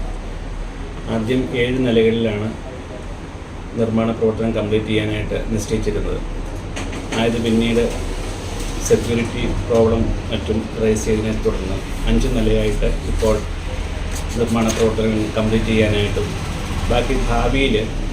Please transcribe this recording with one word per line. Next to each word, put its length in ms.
ആദ്യം 260
ഏഴ് 240
നിലകളിലാണ് 600
നിർമ്മാണ 280
പ്രവർത്തനം 400
കംപ്ലീറ്റ് 320
ചെയ്യാനായിട്ട് 480
നിശ്ചയിച്ചിരുന്നത്. 680
ആയത് 280
പിന്നീട് 360
സെക്യൂരിറ്റി 520
പ്രോബ്ലം 340
മറ്റും 260
റേസ് 240
ചെയ്തതിനെ 280
തുടർന്ന് 320
അഞ്ച് 180
നിലയായിട്ട് 520
ഇപ്പോൾ 240
നിർമ്മാണ 280
പ്രവർത്തനം 420
കംപ്ലീറ്റ് 360
ചെയ്യാനായിട്ടും 540
ബാക്കി 260
ഭാവിയിൽ 460